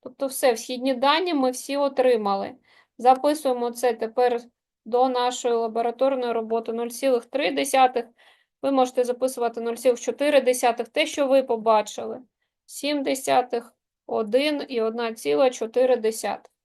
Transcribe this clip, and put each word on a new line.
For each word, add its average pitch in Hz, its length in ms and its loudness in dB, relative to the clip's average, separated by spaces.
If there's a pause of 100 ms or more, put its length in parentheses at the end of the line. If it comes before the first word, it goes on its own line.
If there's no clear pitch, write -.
Тобто 269 260 -10
все, 262 260 0
вхідні 254 420 -4
дані 311 400 0
ми 262 160 0
всі 277 260 -8
отримали. 247 760 0 (440)
Записуємо 254 720 2
це 240 240 0
тепер 233 460 0 (440)
до 247 240 2
нашої 247 460 0
лабораторної 233 800 -2
роботи. 226 400 -2
Нуль 233 160 -4
цілих 240 380 -2
три 302 240 -2
десятих. 262 560 2 (560)
Ви 269 80 0
можете 254 340 2
записувати 240 560 -4
нуль 233 140 -4
цілих 240 260 0
чотири 277 400 2
десятих, 240 480 0
те, 311 180 0
що 302 200 -2
ви 269 160 6
побачили. 226 800 0 (440)
Сім 285 360 -4
десятих, 262 720 -2 (320)
один 262 640 0
і 240 120 -4
одна 226 340 -4
ціла 285 360 2
чотири 247 460 2
десятих. 220 560 -4 (120)